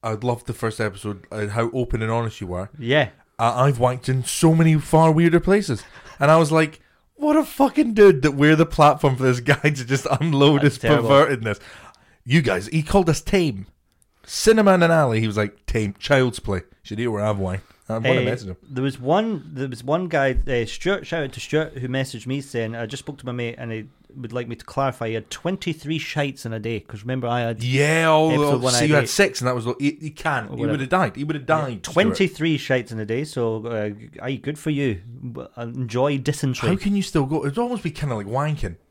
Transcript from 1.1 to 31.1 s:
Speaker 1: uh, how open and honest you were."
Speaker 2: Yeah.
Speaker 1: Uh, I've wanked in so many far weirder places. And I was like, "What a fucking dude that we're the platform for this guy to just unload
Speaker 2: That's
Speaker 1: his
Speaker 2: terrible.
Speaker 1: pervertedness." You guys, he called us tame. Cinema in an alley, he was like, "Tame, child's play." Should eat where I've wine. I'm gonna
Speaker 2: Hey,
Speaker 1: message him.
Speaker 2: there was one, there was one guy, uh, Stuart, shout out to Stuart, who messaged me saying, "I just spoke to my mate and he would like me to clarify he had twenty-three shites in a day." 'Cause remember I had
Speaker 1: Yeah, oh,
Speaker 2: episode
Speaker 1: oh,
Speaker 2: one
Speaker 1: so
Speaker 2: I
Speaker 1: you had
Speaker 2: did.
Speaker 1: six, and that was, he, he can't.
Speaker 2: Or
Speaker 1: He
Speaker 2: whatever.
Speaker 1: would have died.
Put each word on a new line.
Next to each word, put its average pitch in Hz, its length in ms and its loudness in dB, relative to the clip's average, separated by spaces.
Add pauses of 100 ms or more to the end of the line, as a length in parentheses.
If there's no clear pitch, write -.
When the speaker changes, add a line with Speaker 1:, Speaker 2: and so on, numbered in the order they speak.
Speaker 1:
uh, 104 160 -6
how 117 260 -2
open 120 300 -2
and 110 80 -2
honest 113 300 -4
you 95 80 -10
were." 90 200 -6 (100)
Speaker 2:
Yeah. 131 320 0 (280)
Speaker 1:
Uh, 117 180 2
I've 131 220 2
wanked 127 300 0
in 131 160 0
so 160 300 4
many 160 240 6
far 160 340 4
weirder 165 280 4
places. 185 440 0 (340)
And 143 120 4
I 160 60 8
was 160 160 4
like, 160 280 0 (340)
"What 302 220 0
a 311 80 4
fucking 269 500 0
dude 196 280 8
that 147 100 2
we're 147 240 6
the 160 100 4
platform 147 500 4
for 127 60 -4
this 127 180 2
guy 143 300 2
to 131 140 -6
just 131 220 -2 (140)
unload 147 420 4
Speaker 2:
That's 143 120 4
Speaker 1:
his - 80 -14
Speaker 2:
terrible. 117 260 2
Speaker 1:
pervertedness." 123 520 2 (640)
You 143 180 4
guys, 95 240 0
he 156 160 -2
called 180 260 2
us 151 140 0
tame. 139 460 -2 (580)
Cinema 214 480 4
in 180 80 4
an 170 80 4
alley, 135 300 4
he 113 60 0
was 104 120 -2
like, 104 260 -4
"Tame, 107 340 -2
child's 131 420 0
play." 95 200 -4 (220)
Should 104 180 -10
eat 120 80 -2
where 104 160 -2
I've 104 140 0
wine. 95 240 -4 (280)
I'm 113 120 -4
gonna 127 140 2
Speaker 2:
Hey, 123 100 0
Speaker 1:
message 117 220 -6
him. 90 80 -12 (120)
Speaker 2:
there 131 160 -6
was 131 160 -4
one, 175 540 -2
there 135 120 -6
was 120 160 -10
one 165 260 -4
guy, 139 280 0 (100)
uh, 120 200 -2
Stuart, - 400 -4
shout 165 180 -6
out 135 80 -10
to - 80 -14
Stuart, 151 380 -4
who 123 100 -8
messaged 127 380 -6
me 135 160 -6
saying, 117 340 -6
"I 117 80 -8
just 113 180 -10
spoke 143 180 -14
to - 40 -20
my 123 80 -8
mate 120 240 -6
and 120 160 -10
he 110 120 -8 (300)
would 120 200 -12
like 123 120 -6
me 120 100 -10
to - 100 -20
clarify 131 420 -4
he 110 60 -4
had 110 160 -8
twenty-three 165 680 -6
shites 143 460 -6
in 113 80 -6
a 113 60 -6
day." 113 220 -6
'Cause 107 200 -16
remember 123 280 -6
I 120 120 -2
had 117 240 -4
Speaker 1:
Yeah, 147 460 2
oh, 156 180 4
Speaker 2:
episode 147 280 2
Speaker 1:
oh, - 20 -2
Speaker 2:
one 127 160 0
Speaker 1:
so 120 60 2
Speaker 2:
I - 20 2
Speaker 1:
you 151 120 4
had 147 80 6
Speaker 2:
did. 117 60 -4
Speaker 1:
six, - 320 0
and 127 80 0
that 127 60 0
was, 117 100 -6 (160)
he, 143 180 0
he 151 120 -10
can't. 135 400 -4
Speaker 2:
Or 131 60 -10
Speaker 1:
He 117 40 -6
Speaker 2:
whatever. 113 120 -2
Speaker 1:
would 143 80 -2
have 131 100 -6
died. 180 260 0